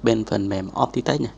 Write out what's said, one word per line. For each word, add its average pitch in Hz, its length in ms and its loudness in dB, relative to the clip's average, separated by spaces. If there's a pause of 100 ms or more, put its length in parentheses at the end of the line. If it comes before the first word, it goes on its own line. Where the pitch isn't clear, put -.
bên 113 220 2
phần 101 240 0
mềm 95 200 -4 (140)
Optitech 139 380 0
này. 117 160 -4